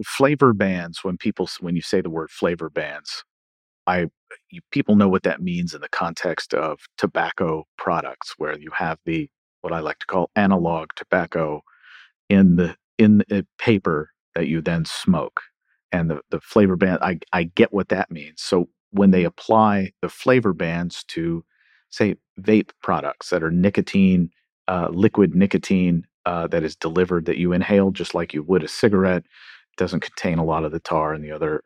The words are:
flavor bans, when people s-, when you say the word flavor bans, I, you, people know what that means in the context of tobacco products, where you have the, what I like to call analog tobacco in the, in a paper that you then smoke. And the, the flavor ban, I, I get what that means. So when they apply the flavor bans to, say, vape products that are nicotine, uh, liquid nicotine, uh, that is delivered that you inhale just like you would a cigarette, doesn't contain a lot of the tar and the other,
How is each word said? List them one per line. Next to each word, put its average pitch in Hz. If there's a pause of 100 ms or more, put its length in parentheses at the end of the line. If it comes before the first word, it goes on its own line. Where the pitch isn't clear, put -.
flavor 139
bans, 92
when 90
people 98
s-, -
when 87
you 82
say -
the 87
word 80
flavor 85
bans, 73 (600)
I, 90 (440)
you, - (120)
people 131
know 101
what 92
that 80
means 87
in 73
the 76
context -
of - (180)
tobacco 82 (140)
products, 73
where 76
you 76
have 82
the, 80 (300)
what 87
I 82
like 78
to -
call 90
analog 85
tobacco 80 (680)
in 98
the, 85 (220)
in 107
a 101 (140)
paper 87 (240)
that 82
you 80
then 82
smoke. - (520)
And 82
the, 73 (100)
the -
flavor 101
ban, 92
I, 90 (140)
I 90
get -
what 95
that 92
means. 76
So 87 (200)
when 98
they 90
apply 101
the 87
flavor 120
bans 85
to, 85 (460)
say, 104 (240)
vape 104 (120)
products 71
that 87
are 80
nicotine, 92 (380)
uh, 87
liquid 95
nicotine, 90 (180)
uh, 85
that 82
is 78
delivered 87
that 85
you 87
inhale 98
just 87
like 85
you 76
would 87
a 76
cigarette, 95 (520)
doesn't 87
contain -
a 82
lot 80
of 76
the 82
tar 78
and 78
the 76
other, 78